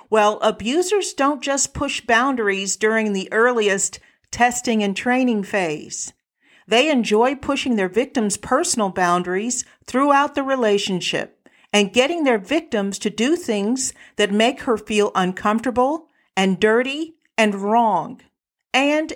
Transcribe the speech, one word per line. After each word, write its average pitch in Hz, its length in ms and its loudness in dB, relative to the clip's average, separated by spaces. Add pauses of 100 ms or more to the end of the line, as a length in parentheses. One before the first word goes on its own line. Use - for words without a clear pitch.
Well, 214 320 2
abusers 294 720 0
don't 277 280 0
just 277 320 -4
push - 280 -6
boundaries 226 760 0
during 220 380 0
the 190 180 -4
earliest 214 680 0 (320)
testing 240 500 0
and 196 160 -2
training 247 460 0
phase. 165 720 -6 (540)
They 254 220 4
enjoy 240 460 2
pushing 277 400 -2
their 190 140 0
victims' 214 480 -2
personal 254 520 0
boundaries 180 720 -2 (220)
throughout 277 500 2
the 277 80 -2
relationship 202 1040 -2 (240)
and 208 220 2
getting 302 300 2
their 247 160 2
victims 202 600 -2
to 214 100 -2
do 240 260 0
things 233 580 -2 (220)
that 202 160 0
make 226 300 2
her 233 160 0
feel 208 360 0
uncomfortable 226 920 0 (280)
and 190 240 2
dirty 262 560 0 (220)
and 214 180 2
wrong 202 640 0 (520)
and 302 420 0